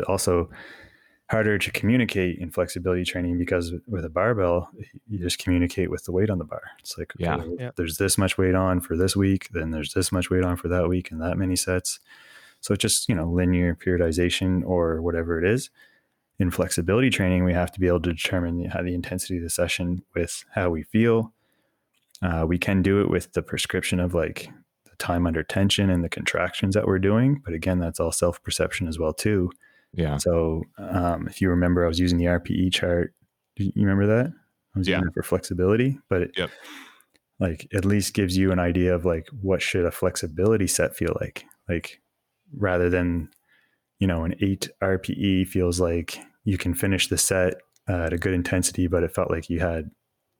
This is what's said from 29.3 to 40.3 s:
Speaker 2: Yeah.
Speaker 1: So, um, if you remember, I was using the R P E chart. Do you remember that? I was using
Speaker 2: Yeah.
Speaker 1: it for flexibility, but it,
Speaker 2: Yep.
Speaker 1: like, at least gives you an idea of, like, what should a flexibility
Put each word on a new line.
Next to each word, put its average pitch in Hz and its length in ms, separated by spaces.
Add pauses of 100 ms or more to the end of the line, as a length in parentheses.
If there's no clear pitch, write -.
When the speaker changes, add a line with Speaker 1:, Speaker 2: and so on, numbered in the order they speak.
Speaker 2:
Yeah. 76 240
Speaker 1:
So, 82 460 (140)
um, 87 500
if - 140
you 95 80
remember, 87 360
I - 20
was 82 120
using 87 180
the 85 100
R 87 120
P 90 140
E 92 160
chart. 87 440 (420)
Do 101 100
you 95 100
remember 101 320
that? 123 260 (420)
I 98 40
was 90 80
using 87 160
Speaker 2:
Yeah. 87 40
Speaker 1:
it 85 60
for - 100
flexibility, 101 760 (100)
but 90 140
it, 85 140
Speaker 2:
Yep. 87 140 (880)
Speaker 1:
like, 87 340
at 98 120
least 101 300
gives 95 200
you 95 160
an 90 80
idea 90 360
of, 85 100
like, 82 220 (140)
what 95 200
should 90 240
a 82 60
flexibility 90 760